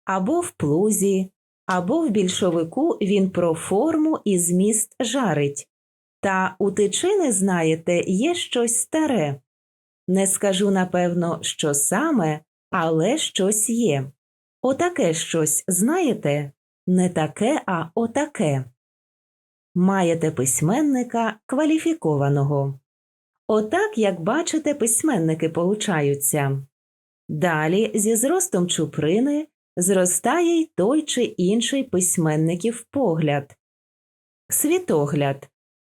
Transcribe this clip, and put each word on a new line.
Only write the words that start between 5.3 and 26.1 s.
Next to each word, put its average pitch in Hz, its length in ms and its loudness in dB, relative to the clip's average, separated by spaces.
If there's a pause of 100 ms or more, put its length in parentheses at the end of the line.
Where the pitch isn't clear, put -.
Та 190 380 0
у 196 120 0
тичини, 269 600 2
знаєте, 175 760 0
є 233 280 0
щось 240 420 -2
старе. 220 640 -2 (680)
Не 190 200 2
скажу, 196 440 0
напевно, 175 680 0
що - 320 -2
саме, 180 680 0 (320)
але 165 460 2
щось 208 520 -2
є. 160 420 0 (500)
Отаке 269 520 0
щось, 160 540 -2
знаєте, 185 840 0 (360)
не 180 220 2
таке, 180 560 -2
а 165 200 -2 (100)
отаке. 226 680 -2 (1120)
Маєте 175 560 2
письменника 233 1120 0
кваліфікованого. 147 1300 0 (680)
Отак, 320 500 0
як 190 240 0
бачите, 302 520 -2
письменники 165 760 0
получаються. 147 1160 0 (640)